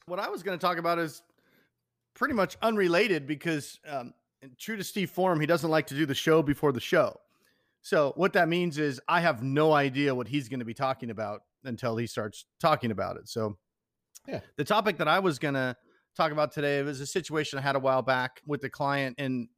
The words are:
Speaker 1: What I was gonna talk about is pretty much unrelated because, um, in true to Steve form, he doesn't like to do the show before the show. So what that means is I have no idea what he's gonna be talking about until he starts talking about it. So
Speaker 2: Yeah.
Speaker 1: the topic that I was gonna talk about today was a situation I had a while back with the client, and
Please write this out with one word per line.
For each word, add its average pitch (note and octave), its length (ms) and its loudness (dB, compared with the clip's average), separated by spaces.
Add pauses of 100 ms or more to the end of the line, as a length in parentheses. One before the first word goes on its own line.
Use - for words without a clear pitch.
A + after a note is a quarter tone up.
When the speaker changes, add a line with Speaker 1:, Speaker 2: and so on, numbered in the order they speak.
Speaker 1:
What F3 120 -6
I G#3+ 100 -4
was D#4+ 140 -8
gonna F3+ 160 -4
talk F3+ 200 0
about E3+ 200 0
is D#3+ 240 -4 (920)
pretty C4+ 200 -2
much F#3+ 280 0
unrelated F#3+ 640 2
because, D3+ 600 -4
um, B2+ 280 -10 (280)
in C3 160 -20
true A3 180 -8
to F#3+ 80 -8
Steve F#3+ 260 -4
form, F3+ 300 2
he D#3 60 2
doesn't E3 240 2
like D#3 180 2
to C#3 60 -10
do D3+ 120 0
the C#3 80 -2
show D#3+ 280 4
before C#3+ 300 2
the A#2 80 -4
show. C#3+ 400 2 (640)
So D3 340 2
what F#3+ 180 2
that F3 140 4
means E3+ 300 0
is C#3+ 300 -2
I E3+ 120 4
have D#3 220 0
no D3 300 4
idea C#3 420 2
what B2 140 -4
he's B2+ 200 -2
gonna B2+ 160 -8
be A2+ 100 -8
talking C3 360 -4
about G#2 320 -8 (220)
until A#2+ 320 -4
he A#2 100 -2
starts G#2+ 400 -8 (140)
talking D3 300 2
about F#2 260 -4
it. - 120 -16
So G#2+ 300 -4 (680)
Speaker 2:
Yeah. F#3+ 140 -8 (160)
Speaker 1:
the D3 80 -4
topic G#3 340 2
that D3+ 100 0
I F3+ 120 4
was E3+ 180 0
gonna C3+ 380 -2 (400)
talk D#3+ 160 2
about D3+ 200 0
today C#3+ 300 0
was C#3 180 -4
a C#3 60 -8
situation D3+ 520 -2
I C3 40 -6
had C#3 140 0
a C3+ 40 0
while C3 220 2
back B2+ 440 -2
with D3 140 -4
the C3 100 -6
client, C#3 480 -2
and C3 400 -4